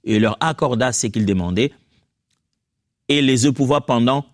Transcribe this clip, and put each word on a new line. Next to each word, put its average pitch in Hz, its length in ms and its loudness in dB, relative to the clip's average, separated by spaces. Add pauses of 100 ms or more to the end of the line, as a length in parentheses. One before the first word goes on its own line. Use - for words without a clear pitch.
Et 107 160 0
leur 110 200 0
accorda 127 540 -2
ce - 140 -4
qu'ils 107 180 -2
demandaient, 95 460 0 (1400)
et 143 160 2
les 131 240 2
éprouva 139 340 0
pendant 123 520 0